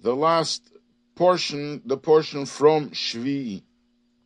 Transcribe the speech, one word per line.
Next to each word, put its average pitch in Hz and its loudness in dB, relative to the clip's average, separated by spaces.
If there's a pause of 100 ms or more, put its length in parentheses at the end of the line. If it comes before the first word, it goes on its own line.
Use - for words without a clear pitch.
the 123 -2
last 160 0 (440)
portion, 147 0
the 131 -2
portion 147 2
from 147 2
Shvi. 120 -6 (640)